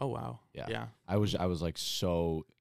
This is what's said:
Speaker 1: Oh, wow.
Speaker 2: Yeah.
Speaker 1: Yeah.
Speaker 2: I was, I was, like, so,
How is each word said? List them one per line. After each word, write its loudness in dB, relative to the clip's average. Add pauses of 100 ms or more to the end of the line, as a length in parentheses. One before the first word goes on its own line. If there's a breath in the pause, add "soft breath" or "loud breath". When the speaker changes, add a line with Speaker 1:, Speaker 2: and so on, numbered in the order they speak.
Speaker 1:
Oh, -2
wow. -6 (120)
Speaker 2:
Yeah. -10
Speaker 1:
Yeah. -6 (200)
Speaker 2:
I 0
was, 4
I 4
was, 0
like, -2
so, 0 (160)